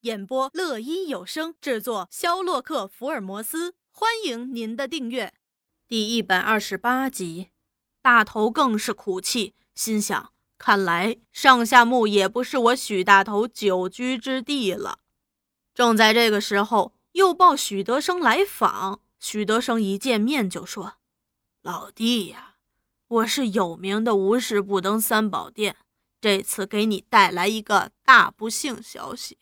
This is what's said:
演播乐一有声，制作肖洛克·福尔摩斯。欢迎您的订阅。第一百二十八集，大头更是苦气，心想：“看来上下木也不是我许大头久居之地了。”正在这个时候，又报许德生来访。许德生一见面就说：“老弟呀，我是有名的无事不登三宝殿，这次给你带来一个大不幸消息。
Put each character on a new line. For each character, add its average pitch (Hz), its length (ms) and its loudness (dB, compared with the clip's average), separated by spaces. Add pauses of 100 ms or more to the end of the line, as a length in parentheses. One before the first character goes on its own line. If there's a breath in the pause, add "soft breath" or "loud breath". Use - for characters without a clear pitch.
演 214 260 -8
播 262 260 -4
乐 320 260 -6
一 320 300 -6
有 202 160 -8
声， 320 360 -8
制 233 200 -4
作 214 300 -6
肖 - 320 -2
洛 349 180 -2
克· 247 280 -6
福 - 180 -12
尔 285 140 -4
摩 196 220 -10
斯。 339 320 -8 (160)
欢 - 200 -2 (120)
迎 247 320 -8
您 226 220 -8
的 269 100 -6
订 262 240 -8
阅。 233 220 -6 (560)
第 220 260 -2
一 233 80 0
百 185 160 2
二 214 220 0
十 196 160 -8
八 254 320 -2
集， 180 420 -10 (520)
大 233 200 8
头 214 280 0
更 233 280 0
是 220 140 -4
苦 190 280 -6
气， - 340 -4 (200)
心 220 260 -2
想 - 320 -6 (260)
：“看 202 240 2
来 180 360 0 (140)
上 247 320 4
下 240 200 6
木 233 220 2
也 202 220 2
不 247 160 -4
是 269 140 -4
我 240 180 4
许 202 260 -4
大 196 220 8
头 214 240 -2
久 185 400 -2
居 247 300 -6
之 262 240 -4
地 240 300 -2
了。” - 280 -10 (760)
正 233 220 2
在 220 160 6
这 233 180 4
个 208 100 2
时 202 220 0
候， 208 320 -2 (180)
又 370 200 4
报 349 240 6
许 196 260 -4
德 254 180 0
生 359 200 -2
来 294 240 2
访。 190 560 -4 (180)
许 - 260 -6
德 214 160 0
生 233 200 -2
一 196 160 -2
见 226 240 0
面 233 300 -2
就 - 160 -12
说 - 280 -14 (680)
：“老 - 280 -12
弟 226 380 -2
呀， - 280 -20 (500)
我 233 200 0
是 233 240 -2
有 180 260 -2
名 196 260 -4
的 226 140 2
无 196 240 2
事 214 200 -2
不 196 200 -2
登 208 200 0
三 214 300 0
宝 120 180 -8
殿， 208 280 -6 (440)
这 196 220 0
次 - 240 -6
给 214 200 -2
你 208 220 -4
带 196 220 6
来 180 160 -2
一 214 160 -2
个 208 300 0 (100)
大 240 280 6
不 220 200 -8
幸 226 320 -8
消 - 320 -14
息。 - 280 -16